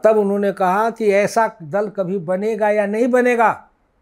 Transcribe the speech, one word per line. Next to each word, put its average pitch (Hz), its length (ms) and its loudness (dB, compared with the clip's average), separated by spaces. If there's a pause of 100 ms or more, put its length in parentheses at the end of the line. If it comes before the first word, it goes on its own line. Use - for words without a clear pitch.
तब 214 120 6
उन्होंने 202 360 0
कहा 196 380 0
कि 226 200 0
ऐसा 208 520 0
दल 190 260 -4
कभी 190 300 -4
बनेगा 202 520 -2
या 208 160 0
नहीं 220 220 -2
बनेगा 240 640 0 (320)